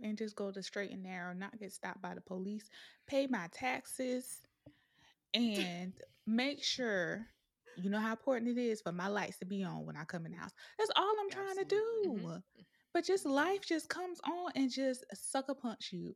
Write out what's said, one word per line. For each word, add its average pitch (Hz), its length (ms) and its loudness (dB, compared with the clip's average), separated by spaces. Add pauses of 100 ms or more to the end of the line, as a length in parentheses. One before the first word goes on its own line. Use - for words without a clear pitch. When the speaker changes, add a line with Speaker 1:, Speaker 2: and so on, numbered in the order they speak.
Speaker 1:
and 214 140 -2
just 214 180 -4
go 196 160 -2
the 190 120 -6
straight 202 280 -4
and 190 120 -8
narrow, 180 300 -6
not 202 260 -8
get 196 140 -10
stopped 190 280 -8
by 180 140 -6
the 175 60 -10
police, 196 480 -6 (380)
pay 277 200 2
my 196 240 0
taxes, 254 920 -4 (920)
and 190 600 2
Speaker 2:
<laughs> - 340 -18
Speaker 1:
make 254 360 2
sure, 202 640 2 (500)
you 185 140 0
know 208 100 2
how 220 120 2
important 240 460 2
it 247 40 2
is 226 200 2
for 170 100 -2
my 180 160 -2
lights 202 320 -2
to 190 60 -8
be 196 180 0
on 160 220 -4
when 160 120 -8
I 170 80 -6
come 165 200 -6
in 160 80 -8
the 175 40 -12
house. 165 160 -8 (240)
That's 427 180 2
all 392 240 8
I'm 403 120 0
trying 381 260 -2
to 392 80 2
Speaker 2:
Absolutely. - 0 -
Speaker 1:
do. 392 680 2 (240)
Speaker 3:
Mm-hmm. - 60 -20 (320)
Speaker 1:
But 339 120 4
just 381 220 4
Speaker 2:
Mm-hmm. 269 80 4
Speaker 1:
life 370 300 4
just 320 240 0
comes 359 340 -6
on 349 320 -2
and 269 160 4
just 262 320 0 (100)
sucker 269 420 -2
punch - 360 -6
you 170 240 -6